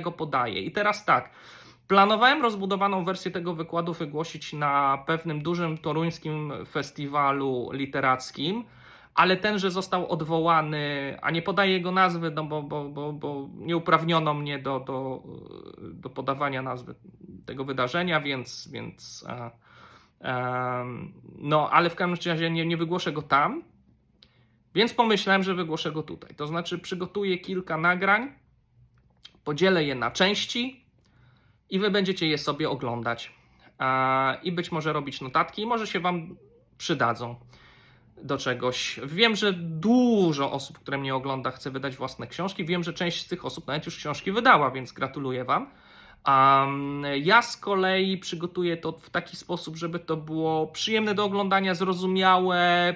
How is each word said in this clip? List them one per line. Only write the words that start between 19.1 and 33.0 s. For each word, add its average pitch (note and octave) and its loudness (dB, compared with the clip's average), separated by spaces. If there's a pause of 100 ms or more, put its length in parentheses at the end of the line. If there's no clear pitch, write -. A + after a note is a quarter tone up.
e, A#2+ -10 (720)
em, B2+ -4 (260)
no, D3 2
ale E3 6
w E3+ -10
każdym F3 -2
razie E3 0
nie, E3 -2
nie E3+ 0
wygłoszę E3+ -2
go D3 -4
tam, D3+ 2 (1120)
więc A3+ 2
pomyślałem, G3+ 4
że F#3 0
wygłoszę D#3+ -4
go D#3 -4
tutaj. - -14
To D3 -8
znaczy E3+ -4
przygotuję F#3 -4
kilka F#3 -6
nagrań, F#3+ 2 (1160)
podzielę E3 4
je C#3+ -2
na A#2+ -2
części G#3 0 (880)
i F#3+ 0
wy G3+ 2
będziecie F#3+ 0
je D3+ 2
sobie D3 -2
oglądać. A#2 -4 (480)